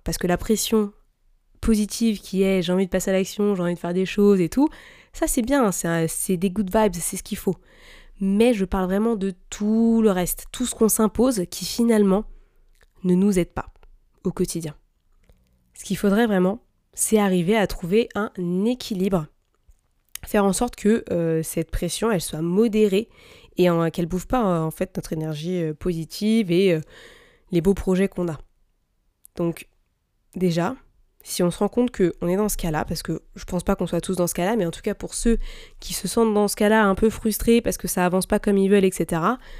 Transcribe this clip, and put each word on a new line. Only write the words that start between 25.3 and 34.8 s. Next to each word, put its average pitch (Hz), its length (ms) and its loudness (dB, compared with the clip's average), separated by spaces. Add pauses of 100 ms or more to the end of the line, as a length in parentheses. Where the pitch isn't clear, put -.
euh, 156 120 -4
positive 185 800 -2
et, 180 220 4
euh, 160 80 0 (680)
les 175 100 2
beaux 190 120 2
projets 190 340 0
qu'on 175 220 -4
a. 143 80 -8 (960)
Donc, 170 320 -6 (680)
déjà, 175 400 0 (480)
si - 200 -2
on 175 80 2
se - 80 -8
rend 208 100 0
compte 240 260 0
qu'on 175 320 0
est 180 80 0
dans 208 140 0
ce - 80 2
cas-là, 160 280 -2
parce - 180 -6
que - 180 -6 (140)
je - 100 -16
pense 180 180 -4
pas 196 120 2
qu'on 180 120 -2
soit 170 140 -2
tous 190 140 -4
dans 175 120 0
ce - 60 -6
cas-là, 190 220 0
mais 190 100 0
en 165 60 -4
tout - 100 -12